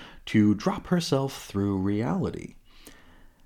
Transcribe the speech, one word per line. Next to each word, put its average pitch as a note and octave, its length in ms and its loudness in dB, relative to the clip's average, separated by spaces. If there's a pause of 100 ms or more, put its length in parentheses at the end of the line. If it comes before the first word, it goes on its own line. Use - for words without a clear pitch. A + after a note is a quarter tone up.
(260)
to G#2 300 6
drop - 320 -2
herself C#3 580 0
through G2+ 320 0
reality. G#2 800 -2 (920)